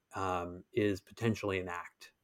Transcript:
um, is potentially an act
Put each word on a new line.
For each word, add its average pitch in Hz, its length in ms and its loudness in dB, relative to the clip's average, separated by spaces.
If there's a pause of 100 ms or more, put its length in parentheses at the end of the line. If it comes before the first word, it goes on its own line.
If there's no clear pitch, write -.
(140)
um, 90 480 -2 (100)
is 104 280 2
potentially 101 580 0
an 90 100 -2
act - 440 -10 (120)